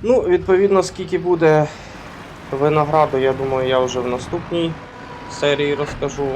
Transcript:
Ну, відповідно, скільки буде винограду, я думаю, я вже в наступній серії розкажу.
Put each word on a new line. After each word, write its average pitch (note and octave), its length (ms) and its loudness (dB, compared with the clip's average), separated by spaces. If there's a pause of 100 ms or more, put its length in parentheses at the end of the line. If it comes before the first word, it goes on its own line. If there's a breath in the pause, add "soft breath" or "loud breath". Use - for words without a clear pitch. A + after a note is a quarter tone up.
Ну, A#3 180 4
відповідно, F#3 600 4
скільки F3 360 -4
буде E3 500 4 (800 loud breath)
винограду, D3+ 680 2
я C3 140 2
думаю, C3 360 -2
я C3 100 4
вже B2+ 220 0
в A#2+ 60 -4
наступній E3 640 -4 (580)
серії C#3+ 440 0
розкажу. C#3 600 -4